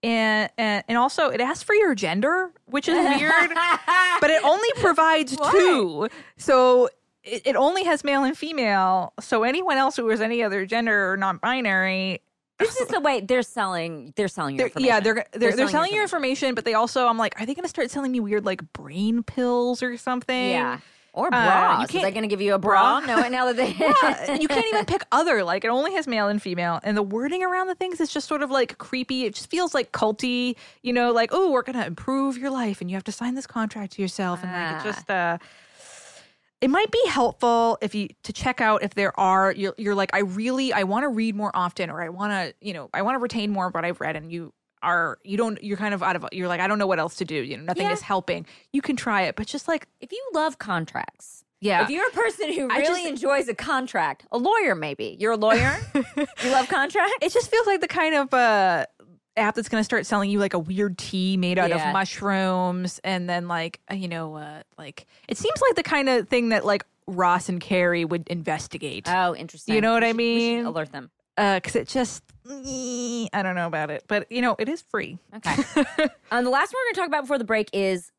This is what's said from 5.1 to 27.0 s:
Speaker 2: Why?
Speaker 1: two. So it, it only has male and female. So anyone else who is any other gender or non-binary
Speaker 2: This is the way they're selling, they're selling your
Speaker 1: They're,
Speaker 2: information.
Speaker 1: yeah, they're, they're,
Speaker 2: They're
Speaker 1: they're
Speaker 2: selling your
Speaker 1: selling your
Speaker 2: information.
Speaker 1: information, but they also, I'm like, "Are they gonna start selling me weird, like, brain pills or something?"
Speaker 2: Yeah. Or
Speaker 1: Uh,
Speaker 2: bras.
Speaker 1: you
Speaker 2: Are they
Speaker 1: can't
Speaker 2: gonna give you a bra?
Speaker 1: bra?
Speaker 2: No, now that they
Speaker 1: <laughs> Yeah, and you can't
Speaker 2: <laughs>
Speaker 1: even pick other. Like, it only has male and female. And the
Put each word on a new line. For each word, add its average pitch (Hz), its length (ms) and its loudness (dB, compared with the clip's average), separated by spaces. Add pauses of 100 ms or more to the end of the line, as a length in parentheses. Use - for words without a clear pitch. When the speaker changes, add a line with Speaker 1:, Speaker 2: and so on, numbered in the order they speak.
Speaker 2:
Why? 302 160 0
Speaker 1:
two. 254 560 4 (300)
So 254 500 6 (340)
it, 214 240 -8
it 269 100 2
only 349 280 2
has 339 180 2
male 277 220 2
and 277 120 0
female. 196 840 0
So 226 240 0
anyone 302 320 0
else 269 200 2
who 233 140 0
is 214 100 2
any 233 220 0
other 196 240 -2
gender 208 460 0
or 196 40 -2
non-binary 190 1040 0 (380)
Speaker 2:
This 453 220 0
is 494 80 -2
the 392 120 0
way 277 200 2
they're 247 220 0
selling, 170 760 -6
they're 208 120 0
selling 143 280 -4
your 135 40 -2
Speaker 1:
They're, 254 80 2
Speaker 2:
information. 262 200 0
Speaker 1:
yeah, 220 120 6
they're, 214 140 2
they're, 226 180 -2
Speaker 2:
They're 220 80 -6
Speaker 1:
they're 233 100 4
Speaker 2:
selling 240 100 0
your 277 80 4
Speaker 1:
selling 330 260 2
your 427 80 2
Speaker 2:
information. 277 460 -2
Speaker 1:
information, 247 80 -2
but 220 80 -6
they 226 100 0
also, 240 320 2
I'm 226 120 4
like, 220 220 -2
"Are 220 60 -4
they 269 80 -4
gonna 349 140 -6
start 269 220 -2
selling 277 220 -4
me 254 80 0
weird, 208 240 0
like, 185 280 -4
brain 202 500 -2
pills 247 640 0
or 240 140 -4
something?" 254 520 -2
Speaker 2:
Yeah. 247 280 -2 (360)
Or - 120 0
Speaker 1:
Uh, 254 40 0
Speaker 2:
bras. 208 480 4
Speaker 1:
you 226 60 0
Speaker 2:
Are - 40 -4
they 359 120 -2
Speaker 1:
can't 196 140 0
Speaker 2:
gonna 220 140 -2
give 202 120 -2
you 202 140 2
a 196 40 2
bra? 202 460 6
Speaker 1:
bra? 247 160 0
Speaker 2:
No, 240 80 2
now 254 240 0
that 233 40 -2
they 247 160 0
Speaker 1:
<laughs> 175 60 -8
Yeah, 453 540 4
and 311 80 -2
you 311 80 -2
can't 453 180 0
Speaker 2:
<laughs> 440 60 -2
Speaker 1:
even 427 140 0
pick 392 160 -2 (100)
other. 269 320 4
Like, 180 200 -2
it 226 40 0
only 277 260 0
has 320 120 -2
male 214 220 0
and 208 120 0
female. 175 440 -2
And 208 120 0
the 208 60 2